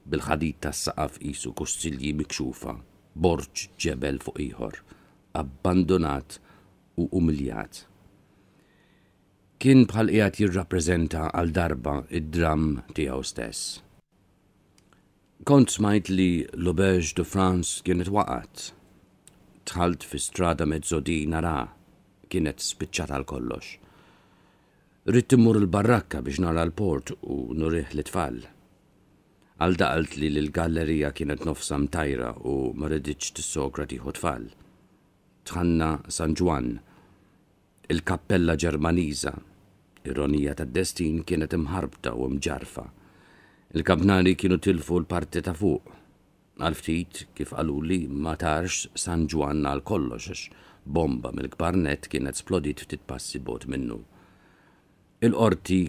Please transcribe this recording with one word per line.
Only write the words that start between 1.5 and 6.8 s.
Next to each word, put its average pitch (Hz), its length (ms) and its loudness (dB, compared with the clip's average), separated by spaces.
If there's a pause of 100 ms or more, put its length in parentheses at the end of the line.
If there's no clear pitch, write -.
kossilji 73 600 -6
mikxufa, 65 640 -6 (400)
borġ 82 580 0
ġebel 69 460 -4
fuq - 180 -12
ieħor, 58 400 -8 (560)
abbandonat 80 1040 0 (600)